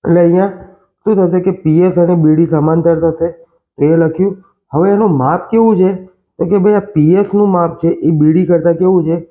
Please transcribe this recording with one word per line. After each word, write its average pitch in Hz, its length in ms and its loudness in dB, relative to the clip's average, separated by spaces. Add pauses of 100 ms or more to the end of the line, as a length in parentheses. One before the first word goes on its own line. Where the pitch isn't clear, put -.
એટલે 170 180 2
અહીંયા 180 300 2 (540)
શું 208 140 0
થશે 185 240 0
કે 196 80 -2 (140)
પી 156 220 2
એસ 180 160 -2
અને 175 200 2
બી 156 140 4
ડી 165 160 0
સમાંતર 160 500 0
થશે, 165 240 -2 (500)
તો 139 80 -2
એ 165 140 2
લખ્યું. 165 340 -2 (380)
હવે 170 240 0
એનું 208 260 0
માપ 147 300 -2
કેવું 226 300 2
છે? 190 100 2 (480)
તો 196 100 -2
કે 196 140 0
ભાઈ 208 160 2
આ 202 160 -8
પી 156 260 4
એસ 202 160 -4
નું 202 160 2
માપ 170 300 -2
છે 170 80 0 (160)
એ 170 120 2
બી 151 140 2
ડી 175 160 0
કરતાં 170 320 0
કેવું 185 260 0
છે? 165 120 -2 (120)